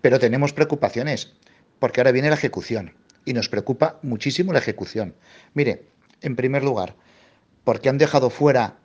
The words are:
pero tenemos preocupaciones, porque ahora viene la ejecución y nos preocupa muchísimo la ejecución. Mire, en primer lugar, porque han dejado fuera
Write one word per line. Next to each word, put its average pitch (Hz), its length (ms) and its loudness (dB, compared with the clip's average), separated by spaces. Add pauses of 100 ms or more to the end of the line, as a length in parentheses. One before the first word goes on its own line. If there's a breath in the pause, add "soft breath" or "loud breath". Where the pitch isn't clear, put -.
pero 131 180 4
tenemos 131 340 2
preocupaciones, 147 800 -2 (460 soft breath)
porque 127 220 0
ahora 127 120 6
viene 135 160 2
la 151 80 2
ejecución 113 580 -6 (300)
y 131 80 -6
nos 117 160 -2
preocupa 135 540 -2
muchísimo 143 500 -4
la 143 60 4
ejecución. 101 560 -4 (400 soft breath)
Mire, 135 300 0 (360)
en 131 160 -6
primer 131 260 0
lugar, 113 320 -2 (720 soft breath)
porque 123 240 2
han 127 100 0
dejado 143 320 4
fuera 127 540 2